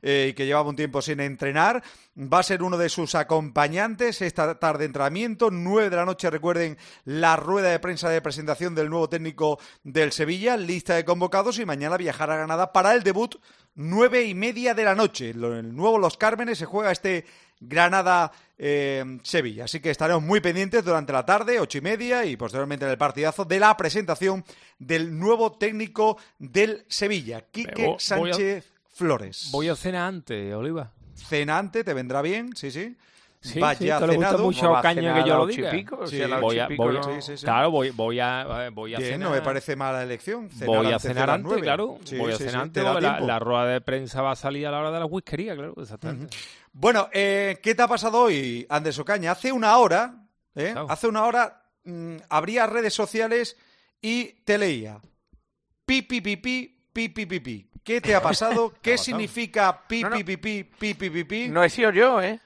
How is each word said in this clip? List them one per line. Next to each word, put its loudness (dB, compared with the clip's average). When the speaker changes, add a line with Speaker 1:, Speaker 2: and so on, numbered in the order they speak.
Speaker 1:
eh, 2
y -10
que -4
llevaba 2
un -6
tiempo -2
sin -6
entrenar. 0
Va 2
a 2
ser -2
uno -2
de 2
sus -4
acompañantes 0
esta -2
tarde 0
de 0
entrenamiento. 0
Nueve 0
de -2
la 2
noche, -2
recuerden, -2
la 2
rueda 0
de 2
prensa -4
de 2
presentación -4
del 0
nuevo 0
técnico -2
del 0
Sevilla, 0
lista -2
de 2
convocados, 0
y -4
mañana -2
viajar -4
a 0
Granada -2
para 6
el 4
debut, 0
nueve 2
y -6
media -2
de 0
la 4
noche. 0
Lo, -4
el -10
nuevo 4
Los 2
Cármenes 0
se -8
juega -2
este -2
Granada, 4
eh, -2
Sevilla. -2
Así -8
que -2
estaremos 2
muy 4
pendientes 0
durante 0
la 2
tarde, 4
ocho -2
y -6
media, -2
y -4
posteriormente -4
en 0
el -2
partidazo 0
de 0
la 8
presentación -2
del -2
nuevo 4
técnico 0
del 0
Sevilla, -4
Quique -4
Speaker 2:
Voy 2
a -14
Speaker 1:
Sánchez -2
Flores. -2
Speaker 2:
Voy 0
a 0
cenar -4
antes, -8
Oliva. -6
Speaker 1:
Cena -2
antes, -2
te -2
vendrá -2
bien, -4
sí, -10
sí. -10
Speaker 2:
Sí, -8
Speaker 1:
Vaya 2
Speaker 2:
sí, -4
que 2
le 6
gusta 2
Speaker 1:
cenado. 2
Speaker 2:
mucho 2
Speaker 3:
¿Cómo 6
va 6
a 4
Speaker 2:
Ocaña 2
Speaker 3:
cenar 0
Speaker 2:
que 4
Speaker 3:
a 4
Speaker 2:
yo 4
Speaker 3:
las 6
Speaker 2:
lo 4
Speaker 3:
ocho 0
y -4
Speaker 2:
diga. -2
Speaker 3:
pico? -6
Speaker 1:
Sí. -8
Speaker 3:
Si -2
a -2
las 0
Speaker 2:
Voy 2
Speaker 3:
ocho 0
Speaker 2:
a, 0
Speaker 3:
y -6
pico 0
Speaker 2:
voy 2
a, -2
Speaker 3:
no. -4
Speaker 1:
Sí, -6
sí, -10
sí. -14
Speaker 2:
claro, 4
voy, 0
voy -2
a, -2
eh, -8
voy -10
a -4
Speaker 1:
Bien, -4
Speaker 2:
cenar. -4
Speaker 1:
no 0
me 0
parece -4
mala -4
elección, -8
cenar -8
Speaker 2:
Voy 4
a 2
Speaker 1:
antes 0
de -2
Speaker 2:
cenar 0
Speaker 1:
las 4
Speaker 2:
antes, -6
Speaker 1:
nueve. 0
Speaker 2:
claro, -2
Speaker 1:
Sí, -8
Speaker 2:
voy 0
a -2
Speaker 1:
sí, -6
sí, -4
Speaker 2:
cenar -4
Speaker 1:
te -2
Speaker 2:
antes, -2
Speaker 1:
da 2
Speaker 2:
porque 2
la, 4
Speaker 1:
tiempo. -2
Speaker 2:
la 0
rueda 2
de 0
prensa -4
va 0
a -2
salir -6
a -4
la -4
hora -2
de -4
la -4
whiskería, -6
claro, -12
exactamente. -10
Speaker 1:
Ujú. -14
Bueno, 4
eh, 0
¿qué 2
te 2
ha 4
pasado 2
hoy, 0
Andrés -2
Ocaña? -2
Hace -2
una 6
hora, 4
¿eh? -4
Speaker 2:
Chao. -8
Speaker 1:
Hace -2
una 2
hora, 0
mm, -12
abría 2
redes 0
sociales -2
y -2
te 2
leía. -2
Pi, 2
pi, -4
pi, -4
pi, -6
pi, -4
pi, -8
pi, -6
pi. -12
¿Qué -2
te 4
ha 6
pasado? 2
Speaker 2:
<laughs> -12
Speaker 1:
¿Qué -20
Speaker 2:
¿Qué -2
ha 6
pasado? 0
Speaker 1:
significa 0
pi, -2
Speaker 3:
No, -2
no. -2
Speaker 1:
pi, -2
pi, -4
pi, -4
pi, -6
pi, -4
pi, -4
pi? -4
Speaker 3:
No 6
he 8
sido 2
yo, 6
¿eh? -2